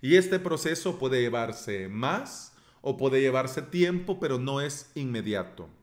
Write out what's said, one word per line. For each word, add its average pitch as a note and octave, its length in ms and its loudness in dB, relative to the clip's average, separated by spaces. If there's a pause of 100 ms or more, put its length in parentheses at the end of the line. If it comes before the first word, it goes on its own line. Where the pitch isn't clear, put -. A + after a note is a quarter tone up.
Y C#3+ 160 6
este F#3 220 6
proceso E3 600 -2
puede C3 220 2
llevarse A2+ 680 -2
más C#3+ 640 -4 (300)
o C3+ 140 -2
puede C3 240 2
llevarse C3 420 2
tiempo, F3 580 0
pero C#3 180 0
no C#3 220 -2
es C#3+ 340 -8
inmediato. G#2 760 -4 (140)